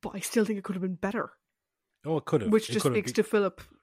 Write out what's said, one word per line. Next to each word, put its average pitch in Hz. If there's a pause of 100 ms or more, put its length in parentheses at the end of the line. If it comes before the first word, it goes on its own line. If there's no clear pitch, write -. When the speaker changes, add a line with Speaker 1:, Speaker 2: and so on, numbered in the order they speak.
Speaker 1:
but -
I 196
still 214
think 208
it 190
could 190
have 180
been 185
better. 208 (720)
Speaker 2:
Oh, 160
it 139
could -
have. 220
Speaker 1:
Which 220
Speaker 2:
It 120
Speaker 1:
just 208
Speaker 2:
could 135
have -
Speaker 1:
speaks 127
Speaker 2:
be- 214
Speaker 1:
to -
Philip, 202 (220)